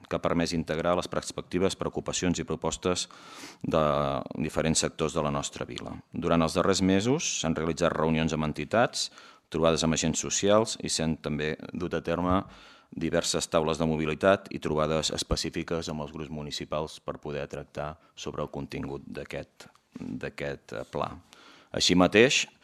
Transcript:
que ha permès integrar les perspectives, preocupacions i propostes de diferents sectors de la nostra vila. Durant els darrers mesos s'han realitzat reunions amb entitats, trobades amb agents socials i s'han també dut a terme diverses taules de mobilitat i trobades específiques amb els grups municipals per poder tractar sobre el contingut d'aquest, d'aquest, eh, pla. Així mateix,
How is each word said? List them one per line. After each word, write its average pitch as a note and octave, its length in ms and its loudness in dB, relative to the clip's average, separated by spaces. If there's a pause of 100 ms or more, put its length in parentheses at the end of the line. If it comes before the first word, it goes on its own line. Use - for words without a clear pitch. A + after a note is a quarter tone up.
que - 140 -2
ha - 20 -2
permès E2 320 2
integrar E2 460 0
les - 100 -4
perspectives, - 720 -2
preocupacions D#2+ 560 -2
i D#2+ 80 -4
propostes E2 640 -2 (580)
de D#2+ 160 2 (560)
diferents D#2 480 0
sectors D#2 320 -2
de D#2 80 0
la D2 80 0
nostra - 320 -6
vila. - 300 -12 (180)
Durant E2 320 4
els D#2+ 140 0
darrers F#2 260 4
mesos G#2+ 460 2 (100)
s'han E2 160 0
realitzat D#2+ 400 0
reunions D#2+ 400 2
amb D2+ 140 0
entitats, G#2+ 580 0 (400)
trobades E2 400 4
amb D#2 80 4
agents D#2 320 0
socials G#2+ 560 4
i D#2+ 80 -4
s'han D#2+ 320 0
també D2+ 300 -2 (180)
dut E2+ 240 -4
a D#2 80 -4
terme F2+ 380 2 (500)
diverses E2 560 0
taules D#2+ 320 2
de D#2+ 80 2
mobilitat D#2 640 2
i - 80 -6
trobades D2+ 560 0
específiques E2 720 -4
amb D2+ 160 -6
els D2+ 80 -12
grups D#2 160 -10
municipals D2+ 720 -6
per - 160 -8
poder D2 320 -6
tractar D2 460 -8 (180)
sobre D2 320 -6
el - 80 -10
contingut C#2+ 560 -8
d'aquest, - 640 -12 (260)
d'aquest, - 800 -8
eh, A#1+ 160 -10
pla. - 220 -4 (580)
Així F2 240 4
mateix, G#2 480 8 (200)